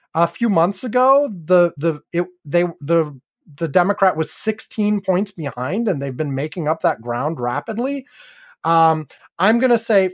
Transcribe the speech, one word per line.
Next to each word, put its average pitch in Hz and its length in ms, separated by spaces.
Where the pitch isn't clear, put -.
A 165 140
few 233 200
months 190 380
ago, 262 440
the, 175 460
the, 151 240
it, 175 120
they, 165 180
the, 147 400
the 165 100
Democrat 185 480
was 160 160
sixteen 208 680
points 190 300
behind, 151 580
and 151 120
they've 139 140
been 143 200
making 151 340
up 165 140
that 143 180
ground 123 380
rapidly. 226 680
Um, 165 440
I'm 220 200
gonna 240 180
say, 196 360